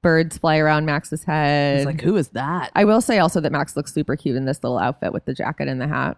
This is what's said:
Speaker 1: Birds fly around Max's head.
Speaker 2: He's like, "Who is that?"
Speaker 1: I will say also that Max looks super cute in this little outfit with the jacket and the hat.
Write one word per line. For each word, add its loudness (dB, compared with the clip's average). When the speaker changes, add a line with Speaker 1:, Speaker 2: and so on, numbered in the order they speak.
Speaker 1:
Birds 2
fly 2
around 2
Max's -4
head. 2
Speaker 2:
He's 0
like, -4
"Who 2
is 0
that?" -6
Speaker 1:
I 6
will 4
say 0
also 2
that -2
Max -4
looks -6
super -2
cute -4
in -2
this -4
little -2
outfit -2
with -8
the -6
jacket -6
and -4
the -4
hat. -4